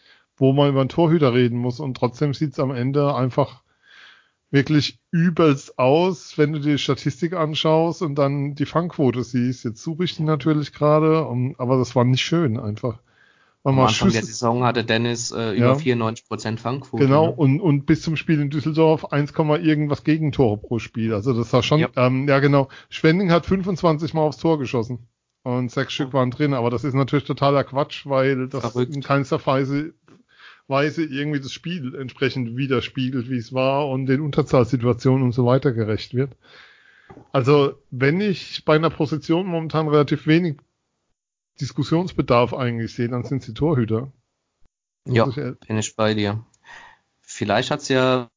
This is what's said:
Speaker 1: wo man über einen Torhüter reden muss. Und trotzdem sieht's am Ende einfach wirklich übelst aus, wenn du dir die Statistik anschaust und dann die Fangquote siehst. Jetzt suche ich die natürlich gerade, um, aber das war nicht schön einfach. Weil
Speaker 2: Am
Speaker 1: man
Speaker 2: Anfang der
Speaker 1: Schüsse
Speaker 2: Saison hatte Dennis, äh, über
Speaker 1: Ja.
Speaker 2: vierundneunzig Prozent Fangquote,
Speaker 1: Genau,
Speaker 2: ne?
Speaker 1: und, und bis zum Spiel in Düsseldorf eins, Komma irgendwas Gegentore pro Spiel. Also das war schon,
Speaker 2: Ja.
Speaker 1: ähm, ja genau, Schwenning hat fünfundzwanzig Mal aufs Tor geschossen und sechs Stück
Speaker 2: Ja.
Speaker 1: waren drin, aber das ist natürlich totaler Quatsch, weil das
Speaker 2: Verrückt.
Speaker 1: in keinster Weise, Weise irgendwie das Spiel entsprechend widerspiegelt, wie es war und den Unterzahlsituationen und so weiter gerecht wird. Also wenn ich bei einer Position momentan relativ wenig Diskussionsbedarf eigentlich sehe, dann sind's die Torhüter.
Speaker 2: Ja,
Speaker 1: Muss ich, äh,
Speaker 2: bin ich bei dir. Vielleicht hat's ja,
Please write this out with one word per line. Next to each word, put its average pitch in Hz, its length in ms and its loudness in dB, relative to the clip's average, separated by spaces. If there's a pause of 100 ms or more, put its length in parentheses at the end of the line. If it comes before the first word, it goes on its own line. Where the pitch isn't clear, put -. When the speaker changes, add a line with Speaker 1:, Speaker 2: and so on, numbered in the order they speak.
(360)
Speaker 1:
wo 135 160 6
man 143 160 6
über 135 120 2
einen 131 100 2
Torhüter 160 420 4
reden 123 240 4
muss. 123 240 -4
Und 135 160 -6
trotzdem 131 380 -2
sieht's 151 260 -4
am 135 100 0
Ende 139 440 0
einfach 123 480 -2 (880)
wirklich 139 500 0 (100)
übelst 165 680 2
aus, 160 600 0
wenn 151 140 2
du 151 80 -4
dir 147 120 0
die 139 60 0
Statistik 151 540 -2
anschaust 160 720 0
und 147 140 -4
dann 143 380 0
die 139 120 -2
Fangquote 135 580 0
siehst. 123 400 -2
Jetzt 113 180 -8
suche 160 220 -4
ich - 120 -6
die 160 60 -4
natürlich 151 500 0
gerade, 156 540 2
um, 123 320 -4
aber 127 200 0
das 123 180 -2
war 123 80 6
nicht 127 180 2
schön 151 360 0
einfach. 107 400 -6 (640)
Weil 135 80 2
Speaker 2:
Am 135 60 4
Speaker 1:
man 127 100 6
Speaker 2:
Anfang - 220 2
der 113 100 2
Speaker 1:
Schüsse 110 120 -8
Speaker 2:
Saison 120 300 -2
hatte 117 220 0
Dennis, 117 480 -2
äh, 113 180 -4
über 120 160 2
Speaker 1:
Ja. 131 80 6
Speaker 2:
vierundneunzig 120 540 -2
Prozent 110 320 -6
Fangquote, 123 440 -2
Speaker 1:
Genau, 147 220 4
Speaker 2:
ne? 165 60 0
Speaker 1:
und, 139 280 2
und 143 240 2
bis 151 180 2
zum 160 120 -4
Spiel 147 260 0
in 143 80 -2
Düsseldorf 156 580 2
eins, 143 260 -2
Komma 151 240 0
irgendwas 151 480 0
Gegentore 143 520 2
pro 113 220 -6
Spiel. 110 340 -4
Also 110 200 -2
das 113 200 -2
war 123 120 4
schon, 151 160 2
Speaker 2:
Ja. 160 160 0
Speaker 1:
ähm, 131 320 0
ja 139 100 4
genau, 139 300 4 (200)
Schwenning 170 440 2
hat 170 120 2
fünfundzwanzig 170 680 -2
Mal 160 80 0
aufs 151 160 -2
Tor 160 220 2
geschossen 120 480 -4 (340)
und 123 300 -4
sechs 135 200 -4
Stück 139 160 -4
Speaker 2:
Ja. 123 60 -14
Speaker 1:
waren 123 160 2
drin, 143 240 -2
aber 120 160 0
das 120 140 -4
ist 131 100 -4
natürlich 139 300 0
totaler 139 400 0
Quatsch, 143 420 -6
weil 135 400 0
das 139 140 -8
Speaker 2:
Verrückt. 123 340 -4
Speaker 1:
in 139 80 -6
keinster 139 420 0
Weise, 143 500 -2 (720)
Weise 147 360 0
irgendwie 143 360 -4
das 131 120 -12
Spiel 156 440 -10
entsprechend 127 600 -4
widerspiegelt, 127 720 -4
wie 131 60 -4
es 117 160 -8
war 135 360 0
und 131 180 -4
den 135 140 2
Unterzahlsituationen 131 1040 2
und 123 80 0
so 123 120 0
weiter 131 280 2
gerecht 110 420 -4
wird. 127 220 -4 (960)
Also 139 420 4 (160)
wenn 139 300 0
ich - 440 -4
bei 156 120 4
einer 160 140 2
Position 160 560 -2
momentan 160 420 -4
relativ 147 400 2
wenig 160 300 2 (1040)
Diskussionsbedarf 135 920 0
eigentlich 117 420 -4
sehe, 120 140 -2
dann 120 160 -4
sind's 131 220 -6
die 110 80 -12
Torhüter. 127 580 0 (920)
Speaker 2:
Ja, 117 180 4
Speaker 1:
Muss 120 140 -4
ich, 147 40 -6
äh, 123 120 -8 (120)
Speaker 2:
bin 110 120 -4
ich - 180 -6
bei 110 160 2
dir. 104 320 -2 (800)
Vielleicht 110 480 -2
hat's 147 180 -6
ja, 127 480 0